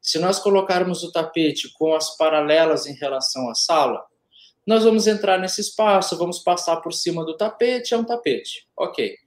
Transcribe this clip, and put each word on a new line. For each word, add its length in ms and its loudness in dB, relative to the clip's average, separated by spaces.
se 180 -4
nós 200 0
colocarmos 640 0
o 80 -12
tapete 600 -2
com 220 0
as 220 -6
paralelas 680 2
em 100 -12
relação 540 -6
à 60 -8
sala, 480 0
nós 160 4
vamos 240 4
entrar 320 2
nesse 220 -6
espaço, 560 2
vamos 220 -4
passar 380 0
por 160 -10
cima 320 0
do 100 2
tapete, 580 0
é 40 2
um 60 0
tapete, 640 -4
ok. 380 -4